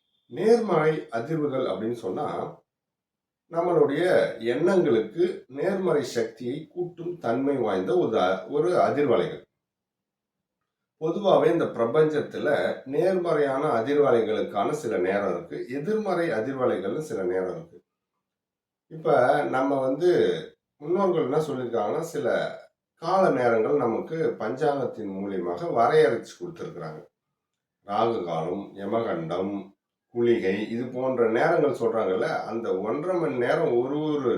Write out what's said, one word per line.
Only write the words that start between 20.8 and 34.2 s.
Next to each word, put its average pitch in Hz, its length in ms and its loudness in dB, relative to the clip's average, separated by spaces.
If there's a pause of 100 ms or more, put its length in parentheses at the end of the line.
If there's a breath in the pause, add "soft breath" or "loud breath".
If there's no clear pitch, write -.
முன்னோர்கள் 170 420 0
என்ன 139 140 0
சொல்லியிருக்காங்கன்னா, 127 640 -2
சில 131 260 -4 (720)
கால 185 280 2
நேரங்கள் 123 480 2
நமக்கு 117 400 -2 (220)
பஞ்சாங்கத்தின் 120 760 -2
மூலியமாக 87 580 -6
வரையறைச்சு 135 680 2
கொடுத்திருக்கிறாங்க. 80 600 -12 (840)
ராகு 107 380 0
காலம், 87 400 -6 (100)
யமகண்டம், 98 800 -4 (600)
குளிகை, 107 540 2
இது 117 180 -4
போன்ற 123 420 -2
நேரங்கள் 147 500 2
சொல்றாங்கல்ல, 110 480 0 (140)
அந்த 113 260 -6 (120)
ஒன்றரை 151 400 -2
மணி 139 180 -2
நேரம், 127 400 2
ஒரு 135 240 0
ஒரு 143 360 0